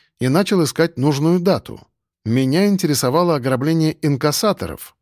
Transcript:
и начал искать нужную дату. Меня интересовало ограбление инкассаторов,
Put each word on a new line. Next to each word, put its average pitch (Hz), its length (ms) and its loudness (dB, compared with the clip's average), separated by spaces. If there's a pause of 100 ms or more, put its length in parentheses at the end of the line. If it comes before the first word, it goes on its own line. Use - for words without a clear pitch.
(200)
и 123 80 -2
начал 180 360 2
искать 165 340 -2
нужную 151 420 2
дату. 175 420 -2 (420)
Меня 135 440 0
интересовало 165 680 0
ограбление 143 720 -2
инкассаторов, 143 960 -2